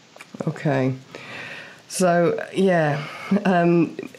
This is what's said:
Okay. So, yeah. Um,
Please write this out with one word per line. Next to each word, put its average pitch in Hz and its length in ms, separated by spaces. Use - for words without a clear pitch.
Okay. 135 480
So, 175 500
yeah. 160 500
Um, 170 520